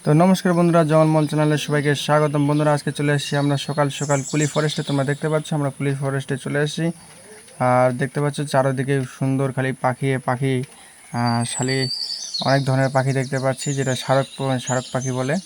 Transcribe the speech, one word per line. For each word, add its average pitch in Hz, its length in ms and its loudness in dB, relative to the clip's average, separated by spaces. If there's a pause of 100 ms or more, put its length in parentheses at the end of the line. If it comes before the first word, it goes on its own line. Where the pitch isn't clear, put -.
তো 151 100 2
নমস্কার 180 400 4
বন্ধুরা, 170 300 4
জঙ্গলমহল 156 440 4
চ্যানেলে 151 300 2
সবাইকে 147 380 0
স্বাগতম। 147 520 2
বন্ধুরা, 151 260 2
আজকে 147 180 -2
চলে 147 220 0
এসেছি 143 240 -2
আমরা 143 200 2
সকাল 143 320 -2
সকাল 143 320 -2
কুলি 151 240 0
ফরেস্টে। 151 380 -2
তোমরা 139 200 0
দেখতে 143 260 -2
পাচ্ছ 156 240 -2
আমরা 147 160 0
কুলি 139 260 -2
ফরেস্টে 135 420 -4
চলে 139 220 -4
এসেছি। 160 320 -2 (680)
আর 127 380 4
দেখতে 139 240 -2
পাচ্ছ 147 200 -2
চারিদিকে 139 600 0
সুন্দর 135 500 -2
খালি 131 200 -2
পাখি, 131 520 -2
পাখি, 131 380 0 (500)
আহ, 120 300 0
শালি 131 440 -2 (580)
অনেক 135 200 2
ধরনের 131 240 2
পাখি 135 240 0
দেখতে 135 260 -2
পাচ্ছি, 135 340 -2
যেটা 131 220 0
সারস 135 300 0 (120)
প-, 135 220 -2
সারস 127 320 -4
পাখি 131 200 -4
বলে। 127 240 -2 (100)